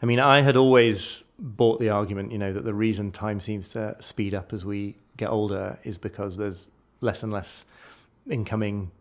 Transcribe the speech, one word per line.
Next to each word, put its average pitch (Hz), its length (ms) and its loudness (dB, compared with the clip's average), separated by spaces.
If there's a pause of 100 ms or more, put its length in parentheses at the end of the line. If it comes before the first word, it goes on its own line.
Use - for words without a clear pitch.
I - 20 -2
mean, 120 140 4
I 139 220 8
had 135 160 6
always 120 680 6 (160)
bought 117 400 0
the 113 100 0
argument, 101 420 -2
you 110 60 -8
know, 98 160 -4
that 98 120 -6
the 107 80 -4
reason 104 380 -2
time 107 280 -6
seems 104 300 -8
to 107 300 -8
speed 98 360 -6
up 95 180 -8
as 92 100 -10
we 101 320 -8 (220)
get 110 140 -4
older 101 520 -2
is 101 140 -10
because 98 400 -8
there's 101 320 -8 (320)
less 113 220 -4
and 107 100 -6
less - 320 -10 (640)
incoming 104 720 -4